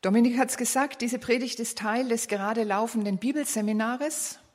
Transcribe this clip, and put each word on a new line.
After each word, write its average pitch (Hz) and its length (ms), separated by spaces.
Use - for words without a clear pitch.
Dominik 233 380
hat's 254 180
gesagt, 262 440
diese 240 180
Predigt 247 400
ist - 180
Teil 220 320
des 226 180
gerade 208 360
laufenden 208 560
Bibelseminares. 247 1200